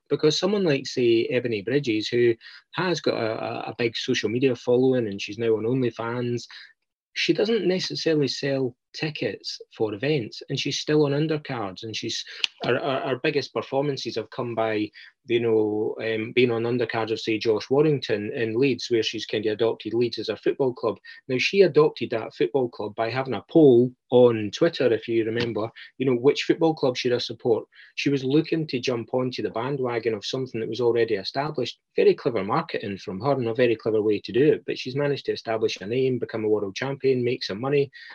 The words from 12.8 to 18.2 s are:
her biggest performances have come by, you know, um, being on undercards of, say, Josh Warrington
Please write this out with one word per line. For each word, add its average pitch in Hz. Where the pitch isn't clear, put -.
her 123
biggest 139
performances 135
have 110
come 120
by, 110
you 117
know, 110
um, 110
being 123
on 117
undercards 117
of, 110
say, 110
Josh 107
Warrington 127